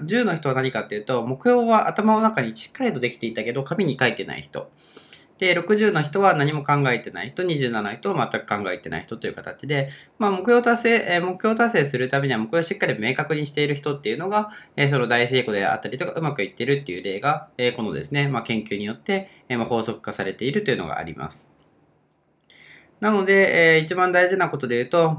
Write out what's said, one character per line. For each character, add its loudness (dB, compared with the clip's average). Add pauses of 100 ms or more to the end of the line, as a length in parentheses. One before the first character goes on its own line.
十 0
の 0
人 -4
は 0
何 0
か -4
っ -10
て -8
い -4
う -8
と、 -2
目 -6
標 4
は 4
頭 2
の 4
中 2
に -4
し -12
っ -20
か -6
り 0
と -6
で 0
き -16
て -6
い -6
た -4
け -4
ど、 -4
紙 -2
に 0
書 2
い 2
て -6
な -12
い -12
人。 -12 (680)
で、 2
六 0
十 4
の 2
人 -2
は 6
何 2
も -2
考 2
え 0
て -14
な -10
い -8
人、 -6
二 0
十 0
七 -2
の -8
人 -4
は -2
全 -4
く -18
考 -2
え -4
て -12
な -6
い -10
人 -12
と -8
い -6
う -8
形 -14
で、 -2 (300)
ま 0
あ、 2
目 -2
標 6
達 2
成、 2
え 2
ー、 0
目 -2
標 0
達 2
成 4
す -4
る -2
た 2
め 0
に 0
は 0
目 0
標 0
を 2
し -4
っ -12
か -4
り 0
明 0
確 -2
に -4
し -10
て -2
い 2
る -2
人 -4
っ -10
て -4
い -2
う -6
の -6
が、 0 (260)
え 2
ー、 4
そ 2
の 0
大 4
成 2
功 0
で 0
あ 2
っ -4
た -8
り -8
と -4
か、 -6
う -6
ま -2
く -2
い -4
っ -20
て -6
る 2
っ -16
て -8
い -8
う -10
例 -6
が、 -2
え 0
ー、 -2
こ -6
の -4
で -6
す -12
ね、 0
ま -2
あ、 -4
研 -2
究 -6
に -6
よ -6
っ -14
て、 -4 (180)
え -4
ー、 -2
ま 0
あ、 -6
法 0
則 -6
化 -10
さ -6
れ -4
て -8
い -2
る -2
と 0
い 0
う -2
の -4
が -6
あ -6
り -12
ま -10
す。 -20 (1500)
な 0
の 2
で、 6
え 6
ー、 2
一 -4
番 2
大 6
事 0
な 2
こ -4
と -4
で 0
言 0
う -12
と、 4